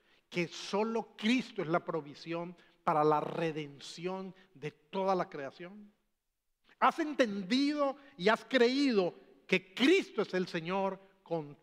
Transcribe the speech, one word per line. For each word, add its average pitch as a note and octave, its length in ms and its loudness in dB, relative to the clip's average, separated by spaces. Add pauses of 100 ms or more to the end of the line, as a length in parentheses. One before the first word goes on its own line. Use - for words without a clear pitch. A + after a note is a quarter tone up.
(300)
que E3+ 180 -2
solo A3 680 -4
Cristo G#3+ 460 0
es D3 40 -4
la E3+ 160 0
provisión E3 720 -8 (280)
para D#3+ 200 4
la D3+ 160 6
redención E3 1160 -6 (180)
de C#3+ 160 -10
toda F#3+ 460 -2
la F3 160 -2
creación? F3 600 -14 (880)
¿Has B3+ 200 4
entendido C4+ 1000 0 (200)
y F3+ 120 2
has A3+ 160 2
creído B3 680 4 (320)
que - 260 0
Cristo C#4 480 2
es F#3 140 -4
el F#3 120 0
Señor F#3+ 520 -4 (240)
con D3+ 400 -6